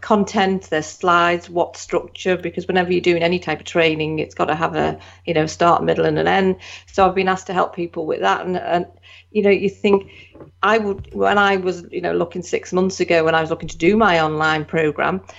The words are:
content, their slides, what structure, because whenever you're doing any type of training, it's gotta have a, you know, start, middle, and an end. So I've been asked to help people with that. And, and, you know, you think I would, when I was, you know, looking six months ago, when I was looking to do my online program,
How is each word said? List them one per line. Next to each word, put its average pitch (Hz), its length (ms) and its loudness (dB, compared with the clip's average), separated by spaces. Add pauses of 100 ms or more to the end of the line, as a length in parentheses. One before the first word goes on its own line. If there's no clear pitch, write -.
content, 196 680 0
their 156 140 0
slides, 175 680 0
what 170 280 -2
structure, - 580 -4
because 175 320 -8
whenever 180 240 2
you're 175 80 2
doing 170 240 2
any 175 160 2
type 156 220 -4
of - 40 -16
training, 156 540 0
it's - 160 -6
gotta 151 200 -2
have 160 200 -2
a, 151 240 -2 (260)
you 170 80 -4
know, 156 120 2
start, 165 380 2
middle, 165 220 2
and 156 140 0
an 160 80 0
end. 185 300 2 (340)
So 190 160 4
I've 185 80 0
been 190 140 0
asked 185 180 -4
to 196 60 -8
help 175 200 0
people 170 320 -6
with 160 140 -4
that. 190 260 0
And, 180 120 -4
and, 175 280 -2 (460)
you 208 120 0
know, 202 80 4
you 190 180 2
think 196 420 0 (520)
I 214 160 4
would, 202 340 -6
when 196 240 2
I 196 200 4
was, 180 340 -4
you 175 100 -6
know, 170 120 -2
looking 175 280 -2
six - 320 -6
months 185 260 0
ago, 170 240 2
when 160 120 2
I 165 60 4
was 160 100 -4
looking 165 180 -6
to - 80 -12
do 180 180 4
my 202 240 4
online 156 460 0
program, 160 560 -2 (180)